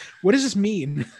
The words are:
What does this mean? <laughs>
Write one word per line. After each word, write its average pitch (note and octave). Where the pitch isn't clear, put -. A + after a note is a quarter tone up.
What F#3+
does C4+
this C4
mean? G3
<laughs> -